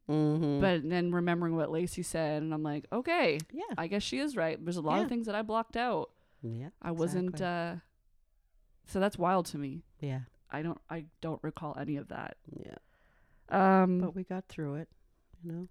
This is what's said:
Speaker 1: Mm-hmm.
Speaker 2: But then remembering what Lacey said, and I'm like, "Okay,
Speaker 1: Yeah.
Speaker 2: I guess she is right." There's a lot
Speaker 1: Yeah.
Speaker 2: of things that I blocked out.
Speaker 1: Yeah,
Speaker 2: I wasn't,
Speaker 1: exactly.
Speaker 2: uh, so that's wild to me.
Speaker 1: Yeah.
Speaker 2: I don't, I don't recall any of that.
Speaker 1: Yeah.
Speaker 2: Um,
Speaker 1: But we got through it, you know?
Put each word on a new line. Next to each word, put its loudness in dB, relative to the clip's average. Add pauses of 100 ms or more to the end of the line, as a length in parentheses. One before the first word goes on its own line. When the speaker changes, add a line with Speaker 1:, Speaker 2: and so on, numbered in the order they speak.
Speaker 1:
Mm-hmm. 4
Speaker 2:
But 4
then 2
remembering 2
what 0
Lacey -2
said, -2
and -2
I'm -2
like, -4
"Okay, 2 (120)
Speaker 1:
Yeah. -8 (140)
Speaker 2:
I -2
guess 0
she -4
is -2
right." 0
There's -2
a -2
lot 2
Speaker 1:
Yeah. 2
Speaker 2:
of -2
things -2
that -2
I -2
blocked -4
out. 0 (320)
Speaker 1:
Yeah, -6 (120)
Speaker 2:
I -4
wasn't, 0
Speaker 1:
exactly. -2
Speaker 2:
uh, - (1040)
so -2
that's 2
wild 4
to -6
me. -6 (180)
Speaker 1:
Yeah. -4 (300)
Speaker 2:
I -4
don't, -4
I -8 (140)
don't -6
recall -6
any -4
of -8
that. -10 (200)
Speaker 1:
Yeah. -12 (760)
Speaker 2:
Um, 8
Speaker 1:
But 0
we -4
got -8
through -6
it, -8 (540)
you -8
know? -8